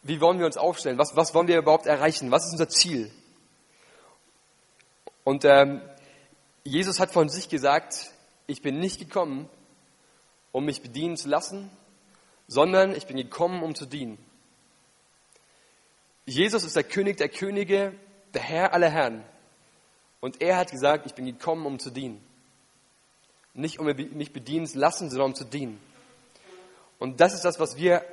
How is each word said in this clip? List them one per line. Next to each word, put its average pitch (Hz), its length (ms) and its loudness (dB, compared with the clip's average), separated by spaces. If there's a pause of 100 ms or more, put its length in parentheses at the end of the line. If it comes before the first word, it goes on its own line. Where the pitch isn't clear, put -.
Wie 147 180 -6
wollen 175 200 6
wir 170 60 2
uns 147 100 -2
aufstellen? 147 420 -2
Was, 147 160 2
was 156 200 2
wollen 170 120 4
wir 175 100 6
überhaupt 156 300 4
erreichen? 147 460 2
Was 160 140 4
ist 170 60 -8
unser 160 160 0
Ziel? 131 440 0 (2000)
Und, 139 220 -2
ähm, 139 360 8 (840)
Jesus 175 360 -2
hat 185 120 2
von 156 160 4
sich - 200 -10
gesagt, 139 640 0 (360)
"Ich 139 140 -10
bin 147 200 -4
nicht 185 180 -4
gekommen, 160 500 -6 (1040)
um 135 120 -2
mich 147 180 -4
bedienen 151 340 -8
zu - 120 -10
lassen, 190 420 -4 (800)
sondern 185 460 4
ich 147 120 -8
bin 135 100 -10
gekommen, 170 460 -4
um 160 120 -8
zu 143 120 -12
dienen." 127 320 -10 (2000)
Jesus 185 380 0
ist 160 120 -6
der 147 80 2
König 196 320 -2
der 147 120 -2
Könige, 196 680 -2 (400)
der 120 80 -4
Herr 165 320 0
aller 170 160 6
Herren. 120 340 -2 (960)
Und 135 220 -8
er 180 140 2
hat 180 140 -2
gesagt, 147 360 0
"Ich - 80 -14
bin 131 100 -10
gekommen, 160 420 -6
um 135 120 -6
zu 135 120 -12
dienen." 120 300 -10 (1300)
Nicht, 151 240 -8
um 156 80 -4
mich 147 460 -6
bedienen 151 340 -6
zu 139 120 -10
lassen, 160 300 0
sondern 131 220 0
um 127 40 -8
zu 135 100 -12
dienen. 120 360 -10 (1160)
Und 127 220 -6
das 185 120 8
ist 185 120 -8
das, 175 140 0
was 147 180 -4
wir 175 360 2